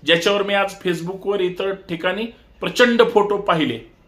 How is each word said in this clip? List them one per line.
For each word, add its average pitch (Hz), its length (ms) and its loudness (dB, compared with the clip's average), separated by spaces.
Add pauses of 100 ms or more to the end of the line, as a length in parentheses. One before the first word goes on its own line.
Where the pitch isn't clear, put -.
ज्याच्यावर 196 360 2
मी 202 120 -2
आज 196 200 0 (120)
Facebookवर 190 540 -4
इतर 185 320 -2
ठिकाणी 185 540 -4 (340)
प्रचंड 233 420 2 (120)
फोटो 208 220 2
पाहिले 151 420 0 (300)